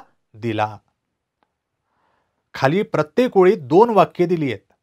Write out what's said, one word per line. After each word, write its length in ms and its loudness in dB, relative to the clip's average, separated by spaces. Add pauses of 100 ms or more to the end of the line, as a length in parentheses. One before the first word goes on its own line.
(340)
दिला. 440 -6 (1800)
खाली 300 -2
प्रत्येक 540 -4
ओळीत 200 4
दोन 320 2
वाक्ये 360 0
दिली 280 -4
आहेत, 300 -18